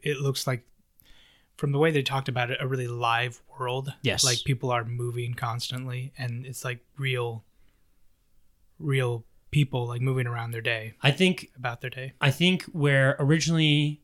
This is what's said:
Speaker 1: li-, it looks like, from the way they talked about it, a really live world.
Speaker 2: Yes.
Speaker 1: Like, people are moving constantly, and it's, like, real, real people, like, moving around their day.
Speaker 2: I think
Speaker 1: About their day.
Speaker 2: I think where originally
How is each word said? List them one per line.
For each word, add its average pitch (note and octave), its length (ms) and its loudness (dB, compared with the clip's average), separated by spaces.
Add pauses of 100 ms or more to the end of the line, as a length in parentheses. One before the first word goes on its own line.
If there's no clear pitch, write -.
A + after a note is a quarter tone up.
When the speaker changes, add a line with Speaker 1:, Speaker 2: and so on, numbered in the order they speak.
Speaker 1:
li-, D3+ 80 -2
it C#3+ 80 -2
looks C#3 280 -2
like, B2+ 180 -2 (920)
from C#3+ 160 0
the C#3 40 2
way D#3+ 140 6
they D3 100 4
talked C3+ 260 -2
about B2 220 -2
it, B2 100 -4
a D3 80 -4
really B2+ 200 -2
live A#2+ 520 0 (200)
world. C3 420 -4
Speaker 2:
Yes. G#2+ 220 2
Speaker 1:
Like, B2 220 2
people C3 260 0
are A#2+ 120 0
moving A#2+ 520 -6
constantly, B2 840 -6
and B2 300 -6
it's, - 180 -12
like, B2 180 -8 (140)
real, B2 460 -4 (1400)
real C3 460 0 (260)
people, C3+ 360 2
like, A#2+ 140 -6
moving C3 260 0
around A#2 240 -6
their A2+ 100 -8
day. A2+ 320 -4 (100)
Speaker 2:
I C#3 80 6
think F#3 460 2
Speaker 1:
About B2 240 -6
their B2+ 80 -8
day. C3 320 -12
Speaker 2:
I C3 100 6
think F3+ 340 4
where C#3 540 4
originally D3+ 840 4